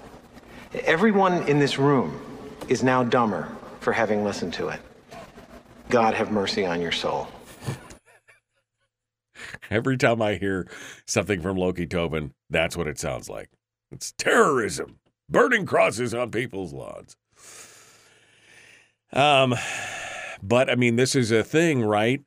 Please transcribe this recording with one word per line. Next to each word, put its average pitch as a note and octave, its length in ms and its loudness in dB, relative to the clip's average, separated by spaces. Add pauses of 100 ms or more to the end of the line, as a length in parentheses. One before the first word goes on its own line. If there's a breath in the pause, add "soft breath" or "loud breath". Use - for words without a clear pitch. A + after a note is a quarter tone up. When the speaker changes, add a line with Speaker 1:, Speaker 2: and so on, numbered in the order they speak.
(840 loud breath)
Speaker 1:
Everyone F3+ 600 4
in C#3+ 120 4
this C3+ 180 2
room B2+ 420 2 (500)
is B2 140 0
now B2+ 200 4
dumber G#2+ 520 0 (260)
for A2+ 120 0
having G#2 300 0
listened F#2+ 320 -4
to D#2 140 -4
it. D#2 100 -8 (1120)
God A2 260 4
have G#2 160 -2
mercy G2+ 340 0
on F2 160 -2
your E2 100 -4
soul. D2 360 -4 (2500 loud breath)
Speaker 2:
Every B2 280 0
time A#2 240 2
I G#2 140 0
hear F#2+ 320 -4 (380 loud breath)
something G2 360 -2
from F#2+ 160 -4
Loki F2+ 280 0
Tobin, D#2 480 -4 (160)
that's E2 260 0
what E2+ 120 -4
it D2 100 -8
sounds B1 320 -8
like. G#1+ 200 -12 (420)
It's - 260 -12
terrorism, B2+ 800 2 (300)
burning A3+ 380 4
crosses B2 480 2
on A#2+ 160 -4
people's G2 420 -6
lawns. G1+ 420 -14 (2000 loud breath)
Um, C3+ 440 4 (840 loud breath)
but, A#2 280 4
I B2+ 60 2
mean, A#2+ 200 4
this B2+ 200 2
is A#2 160 2
a A2 120 4
thing, D3+ 400 2
right? A2 440 2